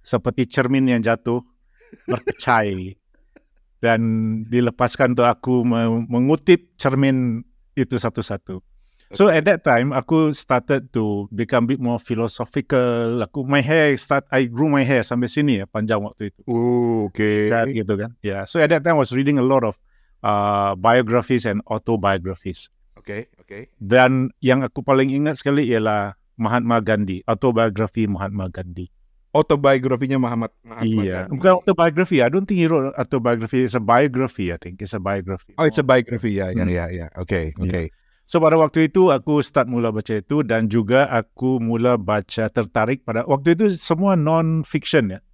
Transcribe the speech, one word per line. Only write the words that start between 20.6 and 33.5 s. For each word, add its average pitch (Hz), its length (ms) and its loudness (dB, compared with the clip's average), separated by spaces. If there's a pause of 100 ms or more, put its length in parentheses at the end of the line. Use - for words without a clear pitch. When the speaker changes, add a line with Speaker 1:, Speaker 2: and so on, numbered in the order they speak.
Speaker 1:
biographies 117 680 2
and 107 240 -2
autobiographies. 98 1040 -4 (240)
Speaker 2:
Okay, 104 400 -14
okay. 104 400 -20
Speaker 1:
Dan 127 640 2
yang 131 240 2
aku - 160 -8
paling 135 320 2
ingat 147 240 -2
sekali 139 320 -2
ialah 107 480 -2 (180)
Mahatma 117 460 0
Gandhi, 101 480 -2
autobiografi 113 800 0
Mahatma 98 400 -6
Gandhi. 90 400 -12 (420)
Speaker 2:
Autobiografinya 135 880 2
Mahatma, 120 320 -2 (160)
Mahatma 113 400 -2
Speaker 1:
Iya, 95 160 -4
Speaker 2:
Gandhi. 95 160 -10
Speaker 1:
bukan 185 240 4
autobiography. 170 580 2
I 123 140 4
don't 190 160 -2
think 196 100 0
he 170 80 2
wrote 139 300 0
autobiography. 123 680 -2